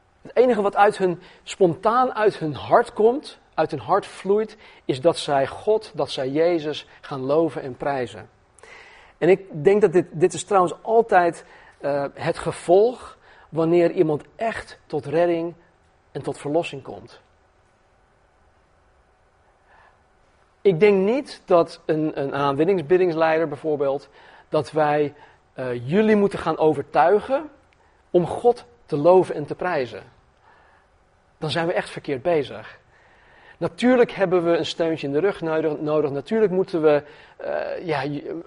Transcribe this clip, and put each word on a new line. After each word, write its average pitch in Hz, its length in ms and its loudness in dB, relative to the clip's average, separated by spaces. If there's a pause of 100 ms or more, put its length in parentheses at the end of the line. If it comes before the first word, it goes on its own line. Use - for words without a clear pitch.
(220)
Het - 140 -16
enige 233 260 4
wat 196 140 -2
uit 208 220 4
hun, 180 240 -2 (220)
spontaan 214 720 0
uit 214 220 0
hun 156 160 -6
hart 160 400 2
komt, 240 460 0 (140)
uit 160 180 -2
hun 147 80 -6
hart 165 260 0
vloeit, 208 520 -4 (280)
is 131 160 -2
dat 165 160 2
zij 139 300 0
God, - 480 -4
dat 147 160 -4
zij 135 180 -6
Jezus 156 580 -2 (140)
gaan 139 200 -10
loven 151 400 0
en 131 160 -12
prijzen. 120 520 -6 (880)
En 156 120 2
ik 175 340 0
denk 196 180 6
dat 185 120 4
dit, 175 180 2
dit 175 220 0
is 160 100 -10
trouwens 180 380 0
altijd, 214 640 2 (320)
eh, 143 360 -4
het 160 240 -6
gevolg 202 800 0 (320)
wanneer 170 420 2
iemand 156 320 0 (120)
echt - 500 -8
tot 226 200 -8
redding 170 480 -2 (580)
en 143 100 -10
tot 139 160 -8
verlossing 147 460 -4
komt. - 380 -18 (3500)
Ik 185 180 4
denk 202 180 6
niet 220 480 -2
dat 170 400 2
een, 156 360 -2
een 139 120 -4
aanbiddingsbiddingsleider 160 1160 0
bijvoorbeeld, 143 600 -4 (400)
dat 151 220 -2
wij, 147 420 0 (400)
eh, 123 360 -8
jullie 214 260 4
moeten 202 240 0
gaan 160 180 -2
overtuigen 170 920 2 (600)
om 175 160 2
God - 400 0 (200)
te 156 120 -4
loven 170 380 4
en 147 100 -6
te 147 100 -10
prijzen. 135 480 -6 (1300)
Dan 156 120 -8
zijn 165 180 -4
we 180 60 -2
echt 196 160 -4
verkeerd 139 320 -8
bezig. 127 580 -4 (800)
Natuurlijk 233 540 2
hebben 180 320 0
we 170 140 2
een 160 80 -4
steuntje 160 420 -4
in 139 60 -4
de 147 60 0
rug 190 220 -2
nodig. 160 380 -2
nodig. 151 320 -2
Natuurlijk 202 400 0
moeten 185 300 -2
we, 147 220 4 (340)
eh, - 480 -8
ja, 143 200 -4
j-, 143 260 -8 (160)